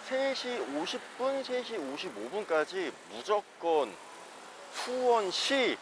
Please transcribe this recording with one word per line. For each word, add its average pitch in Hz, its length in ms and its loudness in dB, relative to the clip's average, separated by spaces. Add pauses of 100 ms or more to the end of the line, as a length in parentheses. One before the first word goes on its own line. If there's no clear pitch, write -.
세 269 300 0
시 247 240 -4 (180)
오십 254 240 -2 (160)
분, 269 260 0
세 247 200 -2
시 226 160 -4
오십오 151 500 -6
분까지 165 640 0 (160)
무조건 147 880 0 (760)
수원시 240 1080 4